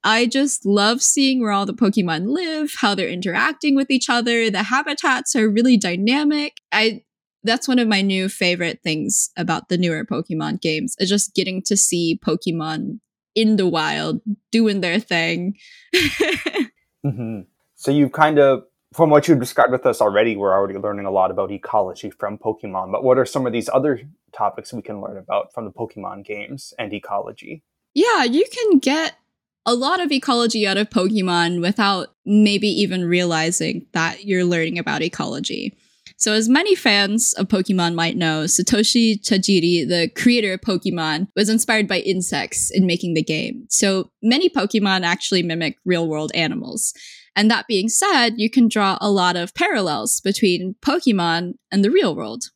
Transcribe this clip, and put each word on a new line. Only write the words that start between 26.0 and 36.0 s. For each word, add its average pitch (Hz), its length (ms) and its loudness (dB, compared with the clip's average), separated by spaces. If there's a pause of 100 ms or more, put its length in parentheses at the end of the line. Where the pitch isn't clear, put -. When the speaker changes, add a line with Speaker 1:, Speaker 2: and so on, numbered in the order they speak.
Speaker 2:
games 107 540 -14
and 107 140 -8
ecology? 110 720 -10 (320)
Speaker 1:
Yeah, 359 300 2
you 262 280 2
can 427 260 2
get 311 380 0 (500)
a 233 80 2
lot 285 260 -2
of 294 120 -2
ecology 240 540 0
out 190 100 0
of 214 140 -2
Pokemon 180 720 0
without 196 480 0 (160)
maybe 208 440 4
even 185 360 0
realizing 170 880 0
that 165 320 -4
you're 185 200 2
learning 170 340 0
about 151 240 -4
ecology. - 720 -6 (400)